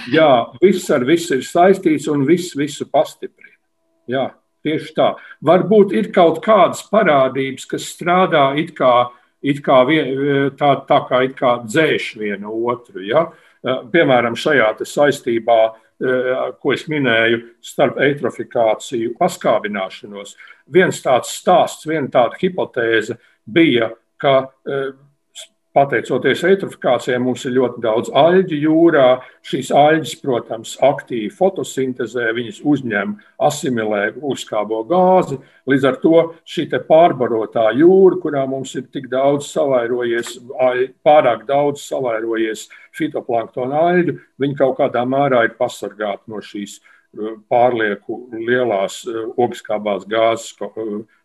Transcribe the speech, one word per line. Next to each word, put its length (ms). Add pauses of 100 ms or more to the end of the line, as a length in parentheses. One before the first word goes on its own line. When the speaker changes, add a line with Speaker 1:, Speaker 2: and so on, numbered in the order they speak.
Speaker 1:
<laughs> 120
Speaker 2:
Jā, 120 (280)
viss 320
ar 140
visu 360
ir 60
saistīts 640
un 160
viss 300
visu 320
pastiprina. 680 (520)
Jā, 200 (360)
tieši 300
tā. 160 (280)
Varbūt 540
ir 200
kaut 300
kādas 440
parādības, 800
kas 240
strādā 640
it 180
kā, 380 (340)
it 180
kā 200
vien-, 720
tā, 180 (120)
tā 200
kā 200
it 120
kā 240
dzēš 560
vienu 460
otru, 400
ja? 240 (320)
Eh, 260
piemēram, 540
šajā 360
te 140
saistībā, 680 (380)
eh, 340 (220)
ko 200
es 160
minēju, 540 (160)
starp 420
eitrofikāciju, 1120
paskābināšanos. 1160 (300)
Viens 400
tāds 260
stāsts, 560
viena 240
tāda 320
hipotēze 800 (300)
bija, 420 (220)
ka, 360 (140)
eh, 300 (840)
pateicoties 680
eitrofikācijai, 800
mums 260
ir 80
ļoti 280
daudz 280
aļģu 480
jūrā. 480 (320)
Šīs 320
aļģes, 460
protams, 600
aktīvi 540
fotosintezē, 1040
viņas 280
uzņem, 540 (220)
asimilē 640 (120)
uzskābo 680
gāzi. 560 (280)
Līdz 200
ar 160
to 220 (160)
šī 280
te 140
pārbarotā 880
jūra, 480
kurā 300
mums 260
ir 160
tik 180
daudz 380
savairojies, 880 (200)
aļ-, 420
pārāk 480
daudz 400
savairojies 800 (220)
fitoplanktona 960
aļģu, 320 (200)
viņi 200
kaut 180
kādā 300
mērā 400
ir 80
pasargāti 720
no 160
šīs, 380
eh, 640
pārlieku 840
lielās, 760
eh, 160 (120)
ogskābās 720
gāzes 540
ko-, 160
eh, 280 (220)